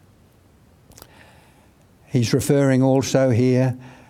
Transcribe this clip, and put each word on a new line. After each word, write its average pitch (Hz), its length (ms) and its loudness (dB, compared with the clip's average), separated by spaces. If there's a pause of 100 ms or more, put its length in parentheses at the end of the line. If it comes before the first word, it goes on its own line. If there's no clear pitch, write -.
(2000)
He's 120 260 -2
referring 135 500 0
also 135 480 0
here 127 460 0 (340)